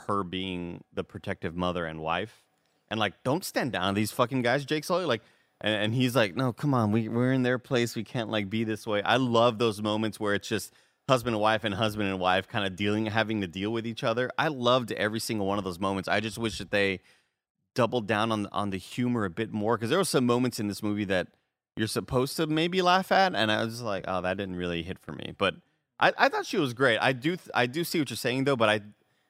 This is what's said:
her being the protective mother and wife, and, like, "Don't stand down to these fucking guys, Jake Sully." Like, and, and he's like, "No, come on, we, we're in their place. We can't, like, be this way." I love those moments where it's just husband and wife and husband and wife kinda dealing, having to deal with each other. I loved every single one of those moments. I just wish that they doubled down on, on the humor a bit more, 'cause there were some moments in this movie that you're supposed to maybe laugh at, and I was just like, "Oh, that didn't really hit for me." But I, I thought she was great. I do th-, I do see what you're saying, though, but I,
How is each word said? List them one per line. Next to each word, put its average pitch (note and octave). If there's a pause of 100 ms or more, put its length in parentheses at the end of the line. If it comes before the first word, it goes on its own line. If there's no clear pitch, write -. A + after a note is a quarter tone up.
her G2+
being F2+ (100)
the F#2
protective F#2+
mother F2+
and D#2+
wife, E2+ (480)
and, A2
like, G2+
"Don't D3+
stand E3+
down F#2+
to G2+
these G#2
fucking B2+
guys, B2+
Jake D3+
Sully." F3+
Like, A#2 (380)
and, G#2+
and G#2+
he's B2+
like, G#2
"No, B2+
come C#3+
on, A2
we, A2
we're B2
in C3
their B2
place. A#2+
We A2+
can't, A2+
like, G#2
be A2
this G#2+
way." G#2
I F#2+
love A#2
those G#2+
moments G#2+
where G2+
it's G2
just - (360)
husband B2
and G#2
wife A2
and G#2+
husband G#2+
and F#2+
wife F2+
kinda G#2
dealing, G#2
having G#2+
to F#2+
deal F#2+
with A2+
each A2+
other. A#2+
I D3
loved B2
every G#2+
single G#2+
one G2
of G2
those F2+
moments. G2
I G2
just G#2+
wish A2+
that G2
they G2 (760)
doubled A#2
down A2
on, G#2
on G2+
the F#2+
humor A#2+
a F#2+
bit G2+
more, A2
'cause A2
there D3+
were G3
some C3
moments A#2+
in G#2+
this G2
movie G#2
that F2+ (480)
you're A2
supposed B2+
to E3
maybe E3
laugh F#3
at, F#3
and G#2+
I A2
was A2+
just A#2+
like, G2+
"Oh, F#2
that F#2
didn't F#2+
really F2
hit F2+
for -
me." -
But F#2 (440)
I, C4+
I A#3+
thought G4+
she -
was C#3
great. A#2+
I A2+
do C#3
th-, -
I B2
do C#3+
see F3
what C#3+
you're A#2
saying, C3
though, C#3
but A2+
I, G#2+ (500)